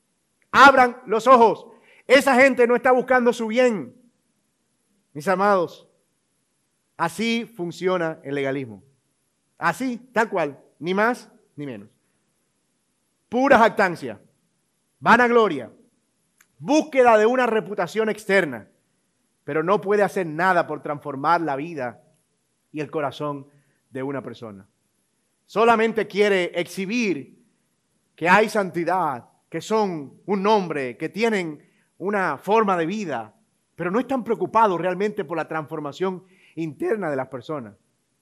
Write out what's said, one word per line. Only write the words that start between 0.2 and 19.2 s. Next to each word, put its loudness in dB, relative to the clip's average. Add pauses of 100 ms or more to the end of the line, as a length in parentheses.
Abran 6 (100)
los -2
ojos. 6 (360)
Esa 4
gente 4
no 2
está 2
buscando 2
su -6
bien. 0 (1160)
Mis -10
amados, 0 (1080)
así -4
funciona -4
el -8
legalismo. -6 (720)
Así, -4 (140)
tal 0
cual, -4 (220)
ni -4
más -2 (240)
ni -14
menos. -16 (1400)
Pura 4
jactancia, 0 (800)
vanagloria, 2 (880)
búsqueda 4
de 4
una 2
reputación -4
externa, -2 (800)